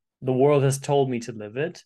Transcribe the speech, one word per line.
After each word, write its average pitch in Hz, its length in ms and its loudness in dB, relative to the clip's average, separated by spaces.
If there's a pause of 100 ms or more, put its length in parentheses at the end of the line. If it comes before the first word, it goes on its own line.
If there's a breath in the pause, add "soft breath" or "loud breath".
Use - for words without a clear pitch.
(200)
the 127 120 -2
world 139 320 4
has 135 160 0
told 139 280 0
me 123 120 -4
to 117 120 -12
live 107 240 -14
it. 165 300 -6